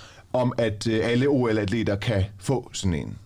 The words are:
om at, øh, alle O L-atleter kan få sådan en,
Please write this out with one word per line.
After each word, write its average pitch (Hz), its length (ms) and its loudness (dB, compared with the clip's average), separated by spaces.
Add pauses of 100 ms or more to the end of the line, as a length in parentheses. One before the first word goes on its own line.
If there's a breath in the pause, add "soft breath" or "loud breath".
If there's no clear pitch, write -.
(320 loud breath)
om 123 260 2
at, 110 280 0
øh, 110 180 2
alle 120 240 2
O 131 180 2
L-atleter 107 500 0
kan 104 280 0 (140)
få - 340 -4
sådan 90 220 -2
en, 60 320 -6